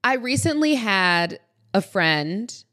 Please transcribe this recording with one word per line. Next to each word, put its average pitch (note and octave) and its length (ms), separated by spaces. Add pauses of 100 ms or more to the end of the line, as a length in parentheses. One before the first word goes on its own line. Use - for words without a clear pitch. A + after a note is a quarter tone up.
I B3+ 80
recently D4 600
had F#3 640 (320)
a F#3+ 80
friend E3 920